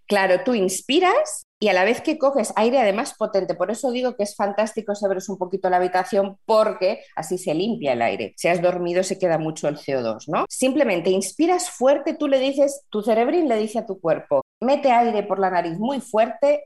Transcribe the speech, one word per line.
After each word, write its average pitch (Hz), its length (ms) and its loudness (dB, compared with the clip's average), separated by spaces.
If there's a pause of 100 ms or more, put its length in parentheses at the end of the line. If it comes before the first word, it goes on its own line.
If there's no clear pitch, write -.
Claro, 190 380 2
tú 254 100 0
inspiras 349 920 0 (140)
y 214 100 0
a 196 40 4
la 185 120 4
vez 240 180 0
que 311 160 -2
coges 269 380 0
aire, 240 220 2
además 196 400 0
potente, 190 360 -2
por 180 160 -2
eso 240 200 -2
digo 247 260 -2
que 202 80 -4
es 208 120 -8
fantástico 208 580 -2
si 202 120 -4
abres 190 240 -2
un 185 80 -6
poquito 185 320 -4
la 180 80 2
habitación 185 680 0
porque 214 560 2 (160)
así 180 220 -4
se 170 160 -2
limpia 160 400 -2
el 117 80 -2
aire. 101 340 -2
Si - 120 -2
has 175 120 2
dormido 175 420 0
se 190 160 -4
queda 170 200 0
mucho 160 280 -4
el 147 120 -2
C 139 180 -4
O 127 60 0
dos, 113 260 -6
¿no? 208 220 -2
Simplemente 240 580 0
inspiras 311 640 0
fuerte, 294 440 2
tú 294 140 -2
le 269 100 2
dices, 277 520 0
tu 214 100 -2
cerebrín 247 480 2
le 233 80 2
dice 214 220 -2
a 220 80 -6
tu 185 120 -8
cuerpo, - 440 0 (180)
"Mete 277 320 2
aire 233 300 2
por 196 160 -4
la 190 120 2
nariz 170 280 -2
muy 247 220 -2
fuerte, 247 640 0